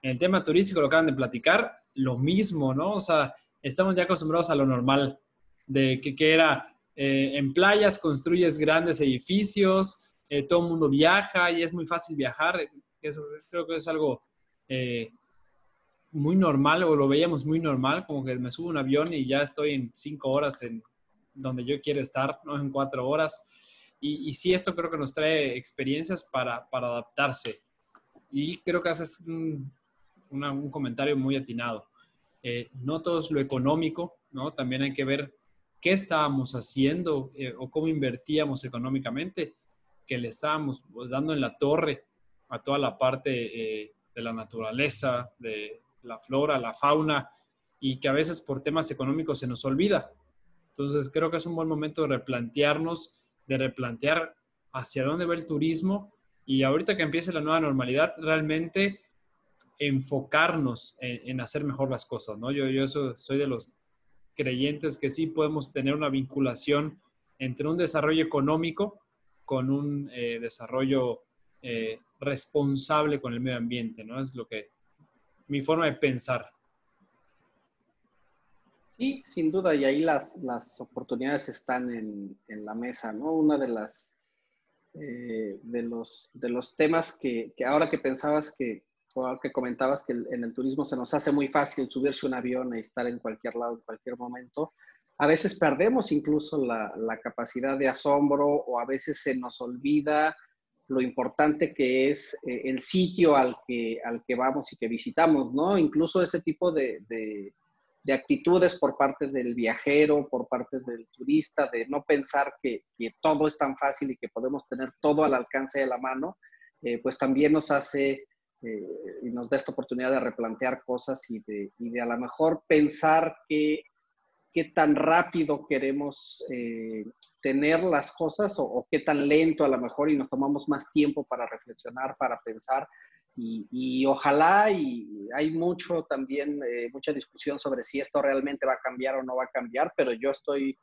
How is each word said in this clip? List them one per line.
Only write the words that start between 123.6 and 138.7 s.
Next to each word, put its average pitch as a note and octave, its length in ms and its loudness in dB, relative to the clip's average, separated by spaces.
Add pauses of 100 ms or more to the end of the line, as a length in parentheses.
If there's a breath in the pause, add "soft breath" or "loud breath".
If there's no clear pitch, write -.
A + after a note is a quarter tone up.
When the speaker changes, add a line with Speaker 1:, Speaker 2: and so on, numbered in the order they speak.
Speaker 2:
qué E3 120 0
tan D3+ 300 4
rápido D#3 720 2
queremos, C#3 840 -2
eh, A2+ 540 -6 (380)
tener D3 400 4
las D#3+ 300 0
cosas G3 460 -2
o, D3+ 60 0
o B2 260 -4
qué D3+ 100 2
tan C#3+ 280 0
lento D#3 360 4
a C#3 40 4
lo C3 100 4
mejor, C3+ 320 0
y D3+ 60 4
nos C3+ 140 -2
tomamos C#3 360 -2
más C#3 260 -2
tiempo D3 320 2
para A#2+ 220 -6
reflexionar, B2 720 -10
para A#2+ 240 -2
pensar. C3 460 -6 (480 soft breath)
Y, A2+ 340 -8
y C3 360 0
ojalá, D#3 640 6
y A2+ 640 -4
hay D#3 160 0
mucho E3+ 580 -2
también, C#3+ 580 -4
eh, A#2+ 240 -4
mucha C3+ 220 -6
discusión C#3+ 480 -6
sobre C3 240 -2
si C#3 160 -6
esto C#3 220 0
realmente C#3 420 0
va C3 80 4